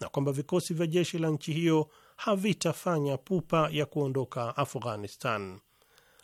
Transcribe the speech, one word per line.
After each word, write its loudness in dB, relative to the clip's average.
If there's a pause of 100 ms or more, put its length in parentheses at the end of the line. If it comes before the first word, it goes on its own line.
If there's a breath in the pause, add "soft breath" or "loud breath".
na -6
kwamba 0
vikosi -2
vya 0
jeshi 0
la 2
nchi -2
hiyo 2 (280 soft breath)
havitafanya 0
pupa 2
ya 2
kuondoka -2
Afghanistan. -4 (640 soft breath)